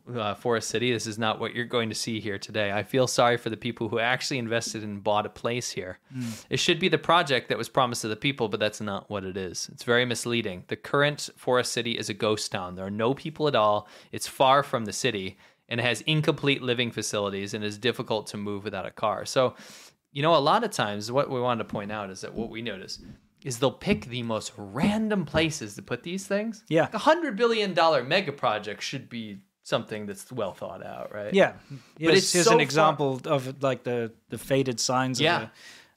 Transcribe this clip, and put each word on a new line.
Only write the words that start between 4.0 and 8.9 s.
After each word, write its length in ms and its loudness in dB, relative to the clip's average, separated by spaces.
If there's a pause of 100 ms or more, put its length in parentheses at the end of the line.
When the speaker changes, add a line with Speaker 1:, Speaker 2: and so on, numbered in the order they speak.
Speaker 1:
invested 440 -4
and 220 -8
bought 220 4
a 20 -6
place 440 -4
here. 260 -8 (180)
Speaker 2:
Mm. 320 -8
Speaker 1:
It 100 -2
should 220 2
be 80 2
the 80 2
project 540 2
that 80 0
was 100 -4
promised 320 2
to 80 -4
the 80 -2
people, 320 0
but 120 -2
that's 200 0
not 300 -6